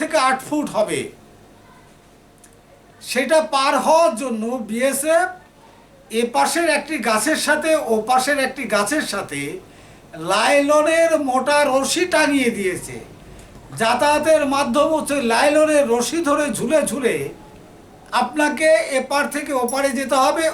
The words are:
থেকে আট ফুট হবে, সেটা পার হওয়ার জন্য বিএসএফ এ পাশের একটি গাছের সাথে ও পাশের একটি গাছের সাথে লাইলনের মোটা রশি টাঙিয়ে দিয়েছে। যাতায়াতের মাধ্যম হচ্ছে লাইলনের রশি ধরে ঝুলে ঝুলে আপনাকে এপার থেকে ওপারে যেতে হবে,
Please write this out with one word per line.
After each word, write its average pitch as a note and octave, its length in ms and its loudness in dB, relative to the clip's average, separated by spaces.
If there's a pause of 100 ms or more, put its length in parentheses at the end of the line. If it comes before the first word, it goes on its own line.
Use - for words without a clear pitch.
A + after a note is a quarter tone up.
থেকে D#4 160 -2 (120)
আট B3+ 180 0
ফুট D4 200 -4 (100)
হবে, F3+ 240 -2 (2000)
সেটা C4+ 360 0 (160)
পার C#4 200 2 (100)
হওয়ার C4 280 4 (100)
জন্য A3+ 200 -4 (260)
বিএসএফ C#4 600 0 (840)
এ A3+ 120 -2 (120)
পাশের D#4 340 0 (100)
একটি - 180 -8 (120)
গাছের A3+ 380 0
সাথে D#4 240 0 (200)
ও - 20 2 (160)
পাশের C4 380 2
একটি C#4 160 -6 (120)
গাছের A#3+ 380 0
সাথে D#3 280 -8 (920)
লাইলনের D4 760 4 (180)
মোটা C4 360 2
রশি C4+ 380 0 (120)
টাঙিয়ে C#4+ 440 2
দিয়েছে। F3 380 -6 (840)
যাতায়াতের D4 640 2 (120)
মাধ্যম C#4+ 420 2
হচ্ছে C#4 200 -2 (160)
লাইলনের D4 600 4
রশি A#3+ 260 -2 (100)
ধরে D4 160 2 (140)
ঝুলে A#3+ 220 0 (100)
ঝুলে A3+ 260 -2 (1040)
আপনাকে D4+ 480 0 (300)
এপার C#4+ 260 -2 (100)
থেকে D4 180 -6 (120)
ওপারে C#4 340 0
যেতে C4+ 260 -2
হবে, D4+ 300 0